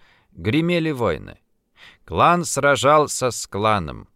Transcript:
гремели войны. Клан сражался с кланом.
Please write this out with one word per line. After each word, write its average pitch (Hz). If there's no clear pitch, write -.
гремели 160
войны. 78
Клан 156
сражался 139
с -
кланом. 98